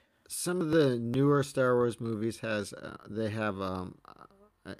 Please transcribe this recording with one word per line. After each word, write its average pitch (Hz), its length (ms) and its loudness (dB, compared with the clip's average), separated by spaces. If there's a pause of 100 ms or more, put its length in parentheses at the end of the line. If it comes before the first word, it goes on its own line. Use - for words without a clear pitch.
(280)
Some 180 320 -4
of 160 120 0
the 139 260 6
newer 131 460 4
Star 127 320 2
Wars 120 260 2
movies 113 380 -4
has, 107 340 -4
uh, - 240 -14 (100)
they 107 220 -4
have, 104 320 -4
um, 92 360 -6 (680)
uh, 98 140 -12